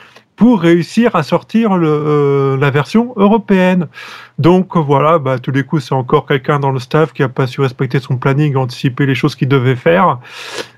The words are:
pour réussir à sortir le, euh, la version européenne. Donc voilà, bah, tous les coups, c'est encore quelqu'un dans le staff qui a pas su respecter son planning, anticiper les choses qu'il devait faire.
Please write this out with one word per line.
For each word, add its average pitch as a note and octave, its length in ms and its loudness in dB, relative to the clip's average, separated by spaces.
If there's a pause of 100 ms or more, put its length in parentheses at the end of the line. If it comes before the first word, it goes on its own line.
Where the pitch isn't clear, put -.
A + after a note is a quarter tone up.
(360)
pour A3+ 240 4
réussir F3 560 0
à D#3+ 60 0
sortir G3 560 0
le, E3 100 2
euh, C#3+ 680 0
la C#3+ 100 0
version A3 480 0
européenne. F#3+ 680 2 (520)
Donc F3+ 380 2
voilà, D3 420 2
bah, C3 200 -2
tous B2 120 -6
les C3+ 120 -2
coups, D3 200 -4
c'est - 120 -6
encore C3+ 320 0
quelqu'un C#3+ 340 -2
dans C#3 100 0
le C3 80 -4
staff D3+ 360 -2
qui - 80 -4
a C3 80 0
pas C3+ 160 -2
su C3 160 -6
respecter C3 380 -2
son C3 180 -4
planning, C#3+ 360 0
anticiper C3 520 -2
les C3+ 80 0
choses C3+ 200 -2
qu'il C3+ 140 -2
devait B2+ 280 2
faire. E3+ 420 2 (600)